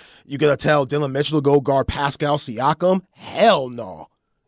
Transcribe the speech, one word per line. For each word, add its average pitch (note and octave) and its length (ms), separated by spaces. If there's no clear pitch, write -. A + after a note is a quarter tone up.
You C#3 120
gonna D3 180
tell D3+ 280
Dylan C#3+ 280
Mitchell D3 260
to C#3+ 40
go C#3+ 180
guard C3+ 260
Pascal D3 520
Siakam? D#3 640
Hell E3 560
no. G#2 400